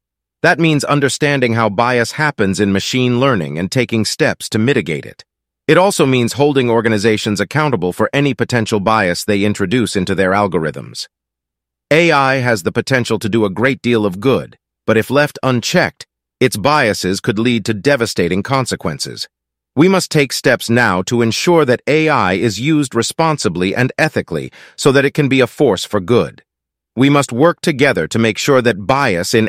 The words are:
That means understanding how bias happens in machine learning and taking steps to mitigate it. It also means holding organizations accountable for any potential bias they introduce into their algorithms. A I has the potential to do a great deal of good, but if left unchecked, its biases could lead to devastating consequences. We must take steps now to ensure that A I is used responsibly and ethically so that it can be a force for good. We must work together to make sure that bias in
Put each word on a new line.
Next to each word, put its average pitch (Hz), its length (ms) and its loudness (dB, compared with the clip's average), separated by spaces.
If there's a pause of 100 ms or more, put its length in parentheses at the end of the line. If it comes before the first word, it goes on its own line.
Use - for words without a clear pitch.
(420)
That 165 180 2
means 156 220 2
understanding 139 720 0
how 113 140 2
bias 117 440 0
happens 110 460 -2
in 98 140 2
machine 123 480 0
learning 87 380 -2
and 92 120 -4
taking 113 360 0
steps - 440 -4
to 113 80 -2
mitigate 104 460 -2
it. - 200 -20 (440)
It 156 100 4
also 185 280 2
means 127 280 0
holding 135 340 2
organizations 110 720 0
accountable 120 520 -2
for - 200 -2
any 139 220 0
potential 113 460 -2
bias 98 440 0
they 104 200 0
introduce 101 500 0
into 95 200 -2
their 92 180 2
algorithms. 80 760 -2 (800)
A 165 200 4
I 135 260 2
has 120 280 0
the 101 80 -4
potential 117 480 -2
to 107 80 -4
do 107 160 0
a 101 60 2
great 117 300 0
deal 117 240 0
of 98 160 -4
good, 101 380 -2 (280)
but 110 100 2
if 110 120 0
left 143 340 0
unchecked, 127 640 -2 (340)
its 127 160 2
biases 104 640 0
could 107 180 -4
lead 117 260 0
to 110 100 -4
devastating 101 680 0
consequences. 85 840 -6 (460)
We 160 140 4
must 190 220 0
take 143 220 0
steps - 360 -2
now 113 340 2
to 120 200 0
ensure 156 420 2
that 120 220 0
A 156 220 0
I 107 260 2
is 101 260 -2
used 147 340 0
responsibly 110 800 -2
and 127 220 -2
ethically 85 540 -4 (260)
so - 140 2
that 135 140 4
it 139 100 -2
can 143 140 0
be 131 120 2
a 120 60 2
force 110 380 0
for 104 160 -4
good. 90 420 0 (540)
We 131 120 4
must 143 240 0
work 151 300 2
together 127 460 0
to - 100 -4
make 113 180 0
sure 135 240 2
that 107 260 0
bias 120 460 0
in 110 160 2